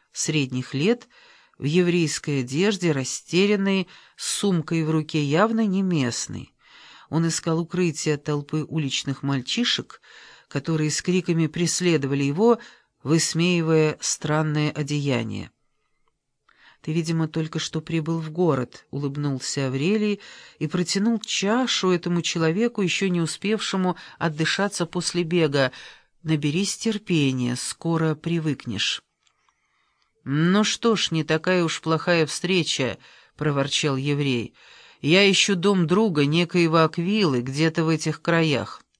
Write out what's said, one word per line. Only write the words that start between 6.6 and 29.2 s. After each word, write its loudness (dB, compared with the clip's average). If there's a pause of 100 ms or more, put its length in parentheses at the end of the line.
Он 0
искал -2
укрытие -2
от -10
толпы -4
уличных -4
мальчишек, -4 (480)
которые -2
с -4
криками 2
преследовали 0
его, 4 (460)
высмеивая 2
странное 0
одеяние. -4 (1300)
«Ты, -8
видимо, 0
только -4
что -6
прибыл -4
в -8
город», — 0
улыбнулся -4
Аврелий 0 (380)
и -4
протянул 0
чашу 0
этому 0
человеку, 0
еще 0
не 2
успевшему -2 (220)
отдышаться -2
после -4
бега. 2 (540)
«Наберись 0
терпения, 0
скоро -2
привыкнешь». -4 (1200)